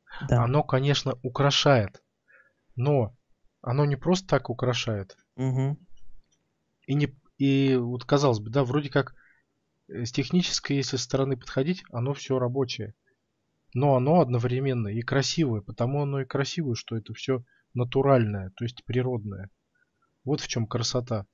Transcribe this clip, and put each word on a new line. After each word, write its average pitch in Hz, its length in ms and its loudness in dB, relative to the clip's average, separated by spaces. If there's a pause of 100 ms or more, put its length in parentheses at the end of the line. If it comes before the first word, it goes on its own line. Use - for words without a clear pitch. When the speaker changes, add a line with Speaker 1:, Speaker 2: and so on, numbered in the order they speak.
(200)
Speaker 1:
Да. 120 240 2
Speaker 2:
Оно, 139 200 2
конечно, 135 500 0 (100)
украшает. 135 800 2 (720)
Но 123 400 2 (460)
оно 135 240 0
не 143 120 0
просто 180 300 0
так 135 220 0
украшает. 120 680 -2 (180)
Speaker 1:
Мгм. 131 420 0 (1080)
Speaker 2:
И 135 80 0
не, 143 200 0 (220)
и 135 400 4
вот, 120 280 -4
казалось 139 340 4
бы, 107 100 -10
да, 135 140 2
вроде 143 260 -2
как, - 260 0 (760)
э, 117 160 -6
с 117 60 -8
технической, 143 680 0
если 135 200 -2
стороны 135 400 -2
подходить, 151 540 -2
оно 127 220 -2
все 135 260 -2
рабочее. 123 560 -4 (760)
Но 139 220 4
оно 147 260 4
одновременно 123 680 0
и 113 120 -2
красивое, 131 600 0
потому 135 420 -2
оно 139 180 -2
и 127 40 -4
красивое, 139 500 -2
что - 220 -8
это 110 160 -10
все 127 300 -4 (300)
натуральное, 123 840 2
то 120 100 -6
есть - 200 -10
природное. 120 640 -4 (760)
Вот 143 160 -2
в - 60 -10
чем 117 200 -4
красота. 117 680 -4